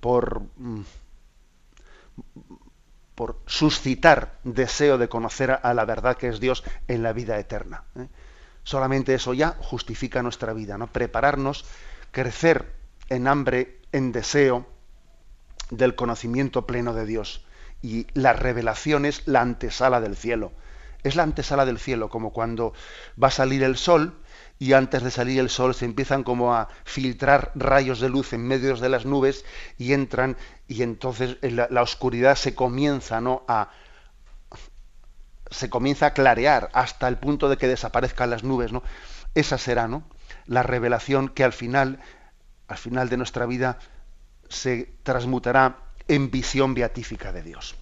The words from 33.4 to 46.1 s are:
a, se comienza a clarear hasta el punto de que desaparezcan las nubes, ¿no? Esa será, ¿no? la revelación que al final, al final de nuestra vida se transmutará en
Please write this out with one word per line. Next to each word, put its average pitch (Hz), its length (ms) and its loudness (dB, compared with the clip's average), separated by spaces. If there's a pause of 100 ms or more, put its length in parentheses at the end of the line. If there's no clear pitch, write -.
a, 110 220 0 (1800)
se - 200 -6
comienza 135 340 0
a 143 80 4
clarear 127 640 4
hasta 127 340 0
el 123 80 0
punto 143 320 0
de 139 80 4
que 131 100 0
desaparezcan 123 640 0
las 117 160 -4
nubes, 123 260 -2
¿no? 107 120 -6 (520)
Esa 147 220 2
será, 117 320 0
¿no? 143 140 -6 (440)
la 123 160 2
revelación 127 680 0
que - 140 2
al 120 100 4
final, 131 440 0 (720)
al - 80 -12
final 123 320 -4
de 123 80 -2
nuestra 120 300 -4
vida 123 320 -2 (720)
se 123 420 -4 (100)
transmutará 127 760 2 (300)
en 139 220 2